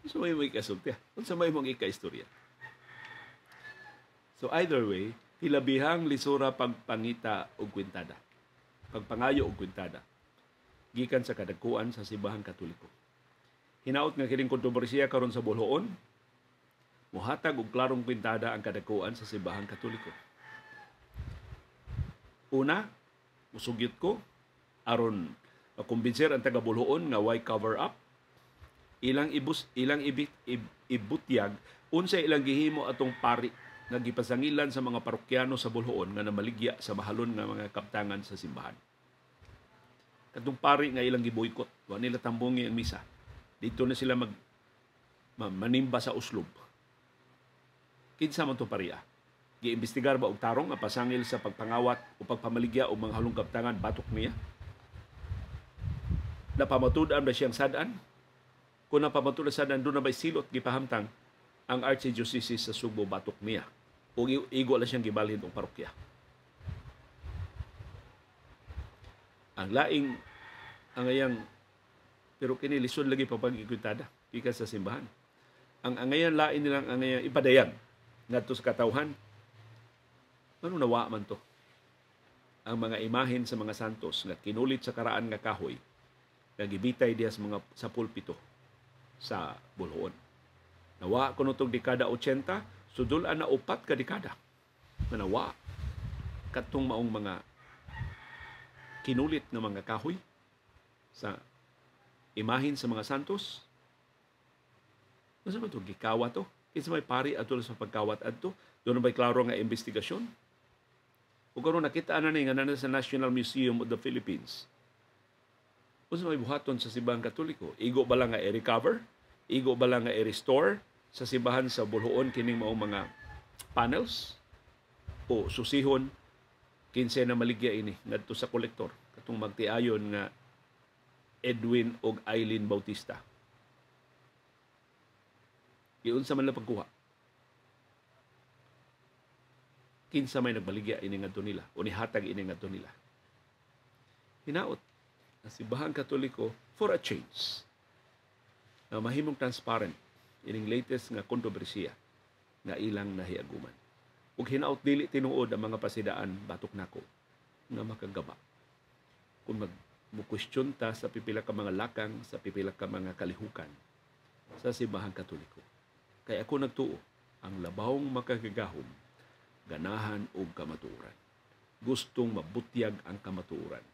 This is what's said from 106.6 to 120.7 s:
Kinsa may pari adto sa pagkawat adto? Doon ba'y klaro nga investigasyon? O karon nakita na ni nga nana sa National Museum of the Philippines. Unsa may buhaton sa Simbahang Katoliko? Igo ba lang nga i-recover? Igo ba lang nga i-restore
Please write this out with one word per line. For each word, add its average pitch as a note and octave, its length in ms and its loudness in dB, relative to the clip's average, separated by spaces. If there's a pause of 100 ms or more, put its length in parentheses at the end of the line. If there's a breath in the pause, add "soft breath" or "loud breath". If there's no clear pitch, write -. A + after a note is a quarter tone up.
Kinsa - 160 -4
may E3 160 0
pari C3+ 320 0
adto B2 240 0
sa A#2 160 -6
pagkawat G#2+ 480 -2
adto? A#2+ 320 -4 (320 soft breath)
Doon A#2+ 160 4
ba'y A#2+ 80 6
klaro A#2+ 320 6
nga A2+ 160 2
investigasyon? A2+ 640 -2 (1300)
O - 80 -10
karon D#3+ 240 2
nakita C#3+ 400 0
na D#3 80 4
ni D3 160 2
nga C3+ 80 4
nana C3+ 240 2
sa C#3 80 -4
National C3 400 0
Museum B2 560 2
of A#2 80 -2
the A2+ 80 0
Philippines. - 720 -6 (1400)
Unsa E3+ 160 -4
may D#3 160 2
buhaton C3 400 -2
sa - 80 -4
Simbahang A#2+ 320 0
Katoliko? A#2 560 -6
Igo B2 320 4
ba B2 80 6
lang B2 160 4
nga A2 80 0
i-recover? A2+ 640 2 (480)
Igo B2+ 240 4
ba B2 80 4
lang B2 240 4
nga G2+ 80 0
i-restore C3+ 640 4 (320)